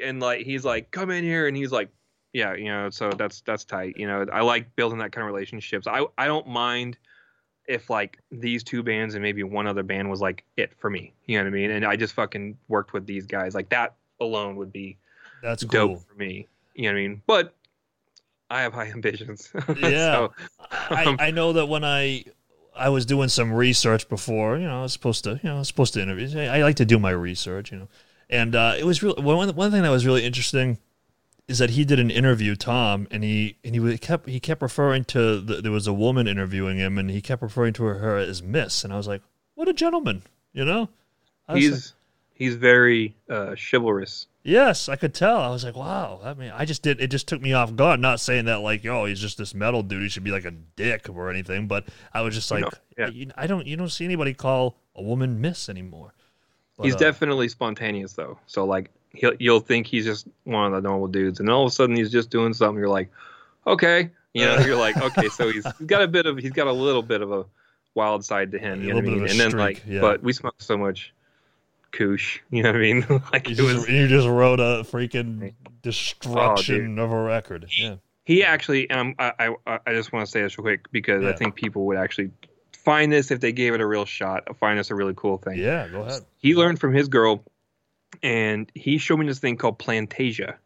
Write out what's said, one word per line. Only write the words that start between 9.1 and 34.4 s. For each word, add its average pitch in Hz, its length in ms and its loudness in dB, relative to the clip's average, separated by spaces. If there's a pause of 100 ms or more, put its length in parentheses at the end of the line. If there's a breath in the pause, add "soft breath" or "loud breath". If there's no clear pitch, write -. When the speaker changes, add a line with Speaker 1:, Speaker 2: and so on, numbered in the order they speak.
Speaker 1:
and 101 80 -6
maybe 101 200 -4
one 104 240 -4
other 98 160 -4
band 98 280 -4
was, 98 100 -4
like, 92 240 -4 (140)
it 107 200 -2
for 107 120 -4
me. 90 240 -10 (100)
You 113 140 -2
know 98 60 0
what 98 40 -4
I 98 80 -4
mean? 101 140 0
And 107 160 -2
I 104 100 2
just 107 160 -4
fucking 104 460 -6 (100)
worked 104 240 -2
with 98 140 -6
these 98 180 -8
guys. 95 300 -6
Like, 95 160 -6
that 120 240 -2 (260)
alone 104 360 -4
would 98 140 -10
be 98 280 -14 (440 loud breath)
Speaker 2:
That's 117 200 -6
Speaker 1:
dope 107 300 2
Speaker 2:
cool. 90 40 -8 (100)
Speaker 1:
for - 80 -20
me. 101 320 -10 (280)
You - 80 -10
know 110 100 0
what 101 60 0
I 98 100 -2
mean? 104 180 -12
But 185 280 0 (960)
I 123 120 -4
have 120 120 -4
high 113 140 -8
<laughs> 107 40 -16
ambitions. 107 580 -8 (160)
<laughs> 160 120 -2
Speaker 2:
Yeah. 160 340 2
Speaker 1:
So, 120 200 0 (380 loud breath)
Speaker 2:
I, 160 360 -2
Speaker 1:
um, 139 120 2
Speaker 2:
I 151 120 2
know 165 240 2
that 156 160 2
when 151 140 -2
I, 139 400 0 (520)
I 131 140 0
was 131 160 2
doing 135 240 2
some 117 240 2
research 117 560 4
before, 110 480 -2
you 180 80 -4
know, 127 140 -4
I - 20 -6
was 127 100 -6
supposed - 320 -2
to, 113 180 -4
you 180 60 -4
know, 143 80 -4
I - 40 -4
was 135 80 -4
supposed - 260 2
to 104 80 0
interview. 107 360 -4
I, 139 200 0
I 156 60 6
like 147 120 6
to 123 80 6
do 113 140 8
my 95 140 4
research, 90 600 -6
you 98 60 -14
know. 95 100 -16 (400 soft breath)
And, 117 260 0
uh, 117 240 4
it 151 60 -2
was 175 180 2
real. 202 140 2
One, 165 380 2
one 196 160 2
thing 202 140 4
that 151 60 4
was 127 140 4
really 127 220 4
interesting 127 500 0 (720)
is 123 120 -2
that 117 100 2
he 143 140 2
did 139 160 4
an 120 100 2
interview, 113 460 2
Tom, 104 520 0
and 107 140 -6
he, 107 400 -2
and 113 100 -8
he 120 60 0
wa-, 113 220 2
kept, 160 280 -4
he 127 120 -6